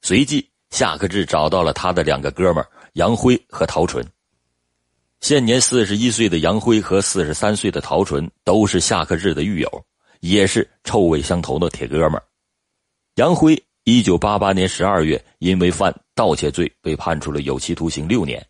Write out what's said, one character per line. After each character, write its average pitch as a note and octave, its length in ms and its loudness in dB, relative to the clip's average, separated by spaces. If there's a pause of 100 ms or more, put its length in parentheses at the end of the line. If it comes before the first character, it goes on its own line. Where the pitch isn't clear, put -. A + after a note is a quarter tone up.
随 A#2+ 220 2
即， D3 260 -4 (200)
夏 F2 280 -2
克 G2 100 -2
志 F2+ 180 -2
找 D#2 240 0
到 F#2+ 120 2
了 E2 120 0
他 - 180 -4
的 F2 120 0
两 C#2+ 180 0
个 C#2 100 -4
哥 E2+ 220 0
们 D2 100 -2
儿 - 60 -12 (240)
杨 F#2+ 220 0
辉 B2 240 2 (100)
和 - 160 -2
陶 D#2+ 200 -2
纯。 B1+ 180 -6 (1160)
现 C#3+ 260 2
年 A#2+ 140 2
四 B2 260 2
十 G#2 120 -2
一 A#2+ 120 2
岁 A2 200 0
的 E2+ 100 0
杨 F2 200 0
辉 A2+ 200 2
和 G2 220 0
四 F#2 240 -2
十 D#2 80 -4
三 G#2 200 -2
岁 G#2 160 -2
的 E2 120 -6
陶 - 240 0
纯 D#2 240 -4 (160)
都 G#2+ 200 4
是 F#2+ 140 2
夏 E2+ 240 0
克 E2+ 140 -2
志 E2+ 160 0
的 C#2+ 100 -4
狱 F#2 160 -4
友， - 260 -6 (360)
也 F#2+ 260 2
是 - 200 0 (180)
臭 A2 160 2
味 D#2+ 200 2
相 F2 200 -2
投 D2 180 -4
的 F2 100 0
铁 - 160 -10
哥 D2+ 240 0
们 D2+ 60 -2
儿。 - 80 -8 (920)
杨 E3 200 2
辉 D#3 260 4 (220)
一 A#2+ 180 4
九 F#2 160 2
八 G#2 220 0
八 G2 140 2
年 F#2+ 120 2
十 F#2 200 -2
二 F#2+ 180 2
月 D#2 180 -2 (180)
因 F#2 200 0
为 F2+ 100 4
犯 F2+ 240 0 (220)
盗 G2+ 180 2
窃 D2 160 -2
罪 D#2 320 -4
被 D#2+ 140 -4
判 D#2+ 240 -4
处 D2 100 -10
了 D2 120 -6
有 C2+ 180 -6
期 E2 160 -6
徒 D#2+ 140 -4
刑 D2+ 180 -8
六 G#2 180 0
年。 B1+ 240 -10